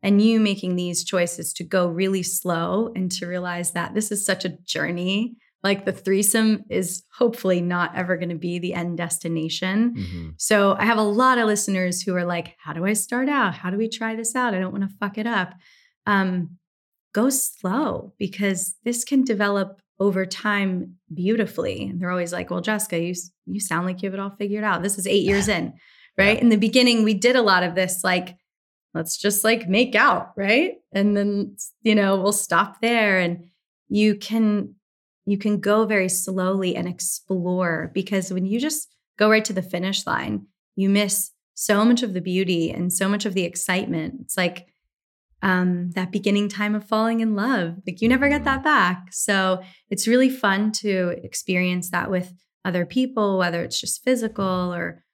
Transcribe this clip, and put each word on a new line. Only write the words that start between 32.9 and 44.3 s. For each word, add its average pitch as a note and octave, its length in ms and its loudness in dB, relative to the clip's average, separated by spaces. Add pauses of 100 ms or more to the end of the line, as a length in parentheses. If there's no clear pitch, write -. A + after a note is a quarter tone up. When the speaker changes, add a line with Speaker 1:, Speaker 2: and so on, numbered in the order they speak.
Speaker 1:
And F3 240 -2 (460)
you G#3 240 4
can, G#3 600 -2 (500)
you G3+ 120 0
can G#3 220 0
go G#3 260 4
very G3 220 2
slowly F#3 680 -2
and F3+ 120 -4
explore, F3+ 1040 -4
because F#3+ 380 -2
when F#3 140 -2
you G#3 140 0
just D4+ 280 -4 (300)
go G#3+ 120 6
right A3 140 4
to A3 80 -4
the F#3 100 -2
finish F#3 440 -4
line, - 400 -4 (300)
you G3 120 2
miss G3 420 2 (240)
so G#3 300 2
much A#3+ 180 6
of G3+ 120 -4
the F3+ 80 -2
beauty F3+ 480 0
and F3+ 220 -2
so F#3+ 160 0
much G3+ 180 0
of G3 80 -4
the F#3 100 0
excitement. E3+ 800 -4
It's - 140 -8